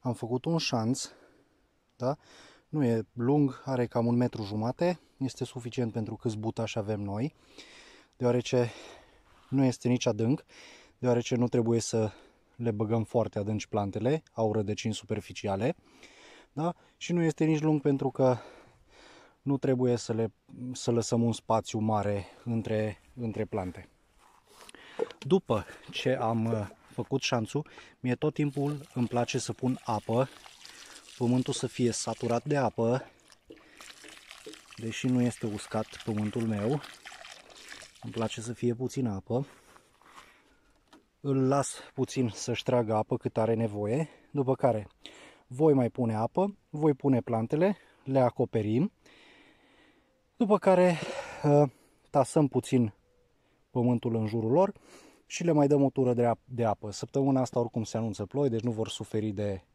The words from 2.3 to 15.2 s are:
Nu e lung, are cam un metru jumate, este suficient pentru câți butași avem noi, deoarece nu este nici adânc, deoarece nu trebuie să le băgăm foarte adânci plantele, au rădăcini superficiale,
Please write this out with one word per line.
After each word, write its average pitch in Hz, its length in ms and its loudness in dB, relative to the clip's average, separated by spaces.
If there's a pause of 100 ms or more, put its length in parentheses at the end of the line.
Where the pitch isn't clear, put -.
Nu 151 160 -2
e 113 280 2
lung, 135 520 0
are 123 220 0
cam 117 200 0
un 120 100 2
metru 120 260 0
jumate, 113 580 -2 (160)
este 131 280 -6
suficient 120 480 -6
pentru 110 240 -6
câți 110 220 -4
butași 110 400 -4
avem 104 220 -4
noi, 104 340 -4 (840)
deoarece 123 540 2 (800)
nu 135 160 2
este 127 240 0
nici 123 180 2
adânc, 113 380 0 (540)
deoarece 120 360 2
nu 120 140 2
trebuie 117 320 2
să 110 300 0 (460)
le 117 140 -2
băgăm 110 340 0
foarte 107 340 -2
adânci 104 280 -4
plantele, 110 560 -2 (100)
au 110 200 0
rădăcini 107 420 -2
superficiale, 104 840 -4 (760)